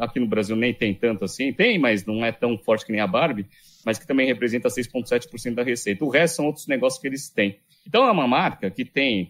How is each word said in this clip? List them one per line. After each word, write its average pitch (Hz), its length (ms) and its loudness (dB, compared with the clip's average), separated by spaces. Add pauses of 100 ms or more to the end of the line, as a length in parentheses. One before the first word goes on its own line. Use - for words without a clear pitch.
aqui 117 180 -4
no 120 80 0
Brasil 107 300 0
nem 120 160 0
tem 107 200 -2
tanto 110 300 0
assim. 135 300 -4
Tem, 214 260 2
mas 110 260 2
não 110 200 -2
é 113 80 -2
tão 120 240 -2
forte - 280 0
que - 60 -8
nem 107 80 0
a 104 80 2
Barbie, 113 380 0 (400)
mas 110 120 0
que - 80 -16
também 135 220 2
representa 120 420 0
seis 120 180 -4
ponto 123 200 -6
sete - 220 0
por 113 100 -14
cento 120 160 -4
da 120 80 -2
receita. 120 400 -2
O 143 60 0
resto 160 260 4
são 147 120 0
outros 151 200 -6
negócios 131 340 0
que 143 60 -6
eles 135 220 -6
têm. 101 300 -2 (280)
Então, 233 180 4
é 240 60 4
uma 147 160 4
marca 127 420 0
que 123 140 -8
tem, 117 460 0